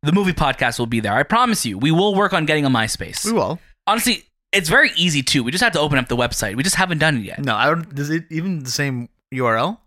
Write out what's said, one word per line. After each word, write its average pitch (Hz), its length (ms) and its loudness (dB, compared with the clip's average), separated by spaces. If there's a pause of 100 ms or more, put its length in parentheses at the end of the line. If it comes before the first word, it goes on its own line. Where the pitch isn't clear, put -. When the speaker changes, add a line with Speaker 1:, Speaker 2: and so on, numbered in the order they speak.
Speaker 1:
the 147 80 0
movie 190 220 2
podcast 131 460 0
will 139 80 0
be 113 120 0
there. 104 140 -2
I 127 100 2
promise 226 420 0
you, 104 120 -6
we 139 140 2
will 196 240 2
work 196 180 2
on 165 120 0
getting 151 200 2
a 135 40 2
MySpace. 110 560 -2
Speaker 2:
We 214 60 -2
will. 160 280 0 (280)
Speaker 1:
Honestly, 208 380 0 (260)
it's 185 180 0
very 262 260 6
easy 160 280 2
too. 131 200 2
We 120 80 -2
just 185 120 0
have 226 100 2
to 165 60 0
open 147 180 2
up 123 100 0
the 120 100 -2
website. 113 380 -2
We 131 80 -2
just 185 120 0
haven't 180 240 0
done 151 180 2
it 107 60 -4
yet. - 160 -12
Speaker 2:
No, 127 160 0
I 113 120 2
don't, 160 280 -2
does 143 140 -4
it 160 200 -2
even 160 340 -4
the 127 80 -8
same 131 380 -4 (220)
U 127 140 -2
R 113 120 2
L? 175 300 -2